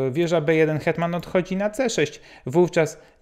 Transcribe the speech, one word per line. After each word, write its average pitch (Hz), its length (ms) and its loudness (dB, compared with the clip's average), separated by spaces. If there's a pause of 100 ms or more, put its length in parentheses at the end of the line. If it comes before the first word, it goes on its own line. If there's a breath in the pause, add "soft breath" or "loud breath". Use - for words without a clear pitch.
e, 131 40 -2
wieża 165 300 0
B 160 140 2
jeden, 156 240 2
hetman 170 360 -2
odchodzi 180 400 -2
na 202 140 -2
C 247 200 -2
sześć, - 320 -2 (240 loud breath)
wówczas 160 520 2 (240 loud breath)